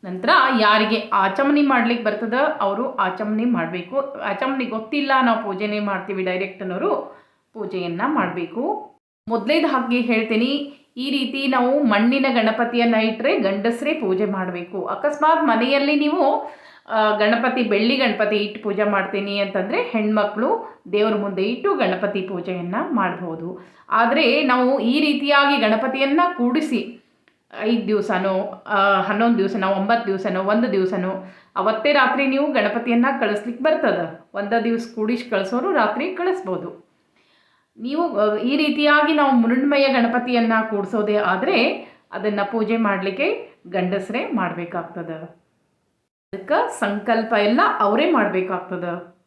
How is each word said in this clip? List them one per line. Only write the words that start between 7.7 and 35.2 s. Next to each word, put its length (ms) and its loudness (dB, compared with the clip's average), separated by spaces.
ಮಾಡ್ಬೇಕು. 880 -4
ಮೊದಲೇದಾಗಿ 760 0
ಹೇಳ್ತೀನಿ, 760 0
ಈ 120 -4
ರೀತಿ 380 -2
ನಾವು 360 2
ಮಣ್ಣಿನ 460 4
ಗಣಪತಿಯನ್ನ 680 2
ಇಟ್ರೆ 440 0
ಗಂಡಸರೇ 540 -2
ಪೂಜೆ 320 0
ಮಾಡ್ಬೇಕು. 600 -6
ಅಕಸ್ಮಾತ್ 580 2
ಮನೆಯಲ್ಲಿ 520 2
ನೀವು, 560 0
ಆ, 280 2
ಗಣಪತಿ, 460 2
ಬೆಳ್ಳಿ 340 2
ಗಣಪತಿ 380 0
ಇಟ್ಟು 280 -4
ಪೂಜೆ 200 0
ಮಾಡ್ತೀನಿ 560 -2
ಅಂತಂದ್ರೆ 440 -2
ಹೆಣ್ಮಕ್ಳು 1000 -2
ದೇವ್ರ 240 2
ಮುಂದೆ 280 -2
ಇಟ್ಟು 320 0
ಗಣಪತಿ 460 -2
ಪೂಜೆಯನ್ನ 540 -6
ಮಾಡ್ಬೋದು. 680 -4
ಆದ್ರೆ 540 2
ನಾವು 360 2
ಈ 200 0
ರೀತಿಯಾಗಿ 580 2
ಗಣಪತಿಯನ್ನ 640 0
ಕೂಡಿಸಿ 680 -2
ಐದು 260 0
ದಿವಸನೋ, 800 -2
ಆ, 340 4
ಹನ್ನೊಂದು 360 2
ದಿವಸನೋ, 340 0
ಒಂಬತ್ತು 360 0
ದಿವಸನೋ, 360 -2
ಒಂದು 280 2
ದಿವಸನೋ, 600 -2
ಅವತ್ತೇ 380 0
ರಾತ್ರಿ 340 2
ನೀವು 240 0
ಗಣಪತಿಯನ್ನ 540 2
ಕಳಿಸ್ಲಿಕ್ಕೆ 440 -2
ಬರ್ತದ. 680 0
ಒಂದ 200 -4
ದಿವಸ 320 -2
ಕೂಡಿಸಿ 340 -2